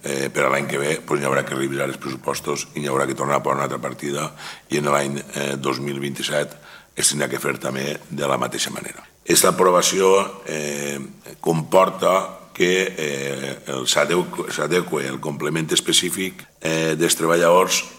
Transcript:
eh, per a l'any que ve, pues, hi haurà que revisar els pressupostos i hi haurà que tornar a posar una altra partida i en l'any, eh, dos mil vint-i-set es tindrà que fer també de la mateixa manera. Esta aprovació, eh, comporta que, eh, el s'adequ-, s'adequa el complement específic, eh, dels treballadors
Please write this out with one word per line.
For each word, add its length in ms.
eh, 240
per 160
a 80
l'any 160
que 80
ve, 240
pues, 160
hi 80
haurà 160
que 160
revisar 320
els 80
pressupostos 760
i 80
hi 100
haurà 160
que 80
tornar 220
a 20
posar 160
una 80
altra 160
partida 480
i 80
en 160
l'any, 240
eh, 400
dos 240
mil 160
vint-i-set 560
es 160
tindrà 240
que 80
fer 160
també 380
de 180
la 80
mateixa 320
manera. 320
Esta 320
aprovació, 880
eh, 560
comporta 920
que, 440
eh, 600
el 180
s'adequ-, 680
s'adequa 520
el 160
complement 520
específic, 680
eh, 360
dels 200
treballadors 680